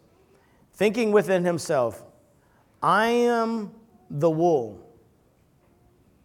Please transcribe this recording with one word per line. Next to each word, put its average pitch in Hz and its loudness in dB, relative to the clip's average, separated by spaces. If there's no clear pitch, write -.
Thinking 214 0
within 185 2
himself, 147 -2
"I 196 2
am 226 -2
the 160 0
wool. 156 -2